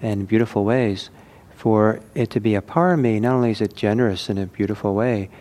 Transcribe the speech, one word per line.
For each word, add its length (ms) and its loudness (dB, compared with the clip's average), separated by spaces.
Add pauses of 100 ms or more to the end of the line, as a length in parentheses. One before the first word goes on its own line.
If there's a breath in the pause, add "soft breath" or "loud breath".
in 240 -4
beautiful 400 0
ways. 440 0 (460 loud breath)
For 460 2 (140)
it 160 -2
to 80 -2
be 160 2
a 60 0
parami, 600 2
not 140 2
only 160 2
is 100 -4
it 140 -2
generous 540 0
in 80 -2
a 80 -2
beautiful 500 -4
way, 340 -2 (120 loud breath)